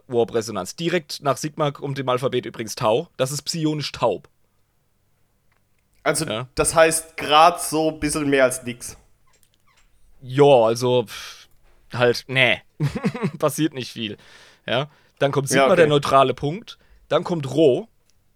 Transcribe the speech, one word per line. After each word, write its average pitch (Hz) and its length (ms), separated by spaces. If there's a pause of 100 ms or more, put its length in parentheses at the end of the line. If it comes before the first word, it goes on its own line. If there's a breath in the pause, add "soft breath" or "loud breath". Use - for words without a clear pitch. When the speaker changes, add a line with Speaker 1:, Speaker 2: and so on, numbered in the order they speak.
Speaker 1:
Warp-Resonanz. 110 680
Direkt 170 460
nach 139 160
Sigma 151 320
kommt 139 280
im 131 100
Alphabet 123 360
übrigens 113 300
Tau. 123 420
Das 131 160
ist 147 100
psionisch 151 500
taub. 101 360 (1700)
Speaker 2:
Also, 156 240
Speaker 1:
Ja. 117 280
Speaker 2:
das 151 200
heißt, 160 420
grad 156 460
so 156 300
ein 151 80
bisschen 151 280
mehr 139 160
als 123 200
nix. - 320 (1200)
Speaker 1:
Ja, 131 240
also, 123 600
pff, - 420 (460)
halt, 120 340
nee. 127 320 (180)
<laughs> 202 600
Passiert 151 340
nicht 131 200
viel. 104 260 (480 soft breath)
Ja. 131 240 (280 soft breath)
Dann 139 140
kommt 135 160
Speaker 2:
Ja, 120 60
Speaker 1:
Sigma, 135 120
Speaker 2:
okay. - 100
Speaker 1:
der 160 100
neutrale 139 480
Punkt. 160 440 (300)
Dann 160 160
kommt 151 300
Rho, 156 340 (460)